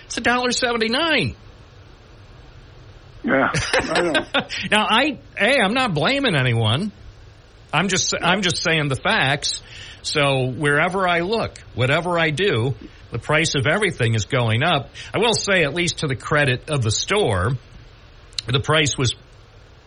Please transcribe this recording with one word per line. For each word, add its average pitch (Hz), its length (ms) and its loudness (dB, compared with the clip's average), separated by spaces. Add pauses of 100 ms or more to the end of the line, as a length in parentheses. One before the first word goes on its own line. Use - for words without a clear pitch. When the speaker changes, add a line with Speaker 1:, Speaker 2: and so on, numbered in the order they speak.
Speaker 1:
It's - 100 -8
a 240 40 -4
dollar 247 300 2
seventy-nine. 240 840 0 (1900)
Speaker 2:
Yeah, 269 300 2
I - 480 0
know. 349 120 0
Speaker 1:
<laughs> - 580 -4
Now, 208 180 2
I, 247 300 2 (180)
hey, 254 220 4
I'm 202 140 2
not 254 200 0
blaming 240 400 2
anyone. 127 600 2 (800)
I'm 175 160 2
just, 185 320 0
I'm 214 200 2
just 180 220 -2
saying 160 240 2
the 135 80 0
facts. 151 680 -2 (400)
So 135 440 0
wherever 151 600 0
I 175 160 2
look, 196 380 -4 (160)
whatever 160 420 0
I 165 120 2
do, 139 460 0 (360)
the 120 80 -6
price 156 360 0
of 139 120 0
everything 156 460 0
is 110 120 -2
going 120 380 0
up. 156 280 0 (220)
I - 40 -2
will 220 160 2
say, - 300 2
at 143 100 0
least 175 260 -4
to 160 80 -2
the 131 80 -2
credit 139 540 0
of 147 140 0
the 110 80 2
store, 127 680 0 (880)
the 120 140 0
price 151 360 2
was 123 160 0 (720)